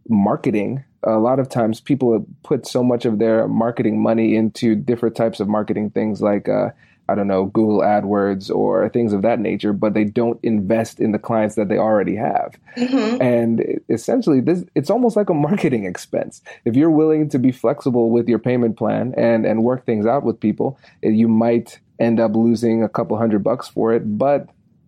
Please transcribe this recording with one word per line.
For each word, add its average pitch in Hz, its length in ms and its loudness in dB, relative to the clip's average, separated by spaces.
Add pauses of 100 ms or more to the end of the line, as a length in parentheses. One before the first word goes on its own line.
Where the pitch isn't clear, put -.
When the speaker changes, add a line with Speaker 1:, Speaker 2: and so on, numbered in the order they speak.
Speaker 1:
marketing, 107 760 0 (200)
a 110 140 2
lot 127 220 2
of 127 80 -4
times 113 320 -2
people 120 440 0 (200)
put 131 220 -2
so 127 180 -2
much 123 200 0
of 110 140 0
their 110 300 2
marketing 110 520 0
money 113 360 2
into 110 400 0
different 117 400 -2
types 113 240 -2
of 101 80 -2
marketing 107 420 -2
things 107 320 -4
like, 104 260 0
uh, 104 220 0 (380)
I 101 80 0
don't 101 100 -2
know, 98 200 0
Google 107 340 2
AdWords 101 760 0
or 101 340 0
things 117 240 0
of 98 100 0
that 110 180 0
nature, 101 320 -2
but 104 200 -2
they 107 120 0
don't 117 400 -2
invest 113 560 -2
in 110 100 0
the 104 80 -2
clients 107 380 -2
that 104 120 -2
they 104 80 0
already 98 380 0
have. - 400 -4 (220)
Speaker 2:
Mm-hmm. 240 440 0
Speaker 1:
And 117 400 2
e-, - 180 -4 (100)
essentially, 139 520 0
this, 175 240 -2 (120)
it's 139 120 0
almost 226 280 0
like 208 120 2
a 175 60 0
marketing 147 500 0
expense. - 580 -8 (220)
If 117 120 0
you're 160 160 6
willing 156 380 4
to 135 100 0
be 127 100 4
flexible 120 600 0
with 117 180 2
your 113 100 2
payment 120 380 0
plan 110 400 -2
and, 117 280 2
and 110 200 0
work 127 200 0
things 107 220 0
out 135 160 2
with 117 160 -2
people, 113 400 -2 (240)
eh, - 60 0
you 110 180 4
might 113 540 0 (180)
end 117 220 2
up 113 160 0
losing 113 480 2
a 104 40 -2
couple 107 300 -4
hundred 107 240 0
bucks 117 260 -2
for 113 240 0
it. 110 240 -2
But 139 320 0 (400)